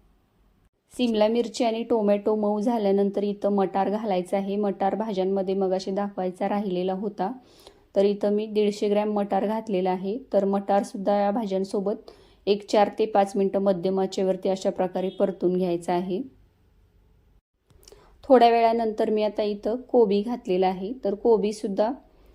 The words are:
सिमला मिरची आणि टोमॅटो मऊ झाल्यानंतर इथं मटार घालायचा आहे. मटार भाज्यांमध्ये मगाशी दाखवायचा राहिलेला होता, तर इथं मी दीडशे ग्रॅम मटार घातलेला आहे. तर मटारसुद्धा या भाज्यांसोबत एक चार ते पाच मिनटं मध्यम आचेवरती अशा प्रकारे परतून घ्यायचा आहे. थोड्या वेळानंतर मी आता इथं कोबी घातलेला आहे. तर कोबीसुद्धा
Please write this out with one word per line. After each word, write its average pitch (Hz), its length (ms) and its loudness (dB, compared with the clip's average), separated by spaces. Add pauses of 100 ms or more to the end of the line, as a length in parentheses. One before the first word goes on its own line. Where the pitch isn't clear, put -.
(960)
सिमला 220 300 2
मिरची 233 360 -2
आणि 226 200 -2
टोमॅटो 214 520 2
मऊ 208 240 0
झाल्यानंतर 202 640 0
इथं 202 260 -2
मटार 196 400 0
घालायचा 196 480 -2
आहे. 196 180 -4
मटार 196 400 -2
भाज्यांमध्ये 190 600 -2
मगाशी 190 360 -2
दाखवायचा 196 580 -4
राहिलेला 190 440 -2
होता, 202 380 -4 (640)
तर 202 100 6
इथं 202 280 0
मी 214 120 0
दीडशे 208 440 0
ग्रॅम 208 220 0
मटार 196 340 0
घातलेला 202 460 -2
आहे. 190 260 -4 (160)
तर 196 120 4
मटारसुद्धा 202 760 0
या 202 120 2
भाज्यांसोबत 196 640 -2 (520)
एक 202 240 0
चार 208 200 4 (100)
ते 220 60 2
पाच 202 300 2
मिनटं 196 240 0
मध्यम 190 400 2
आचेवरती 190 500 0
अशा 190 200 -2
प्रकारे 185 400 -2
परतून 185 480 0
घ्यायचा 175 360 -2
आहे. 185 280 -2 (2000)
थोड्या 240 260 8
वेळानंतर 226 600 2
मी 214 140 0
आता 208 200 -2
इथं 208 320 -4
कोबी 220 460 2
घातलेला 202 460 -2
आहे. 190 260 -4 (100)
तर - 100 -2
कोबीसुद्धा 214 800 0 (440)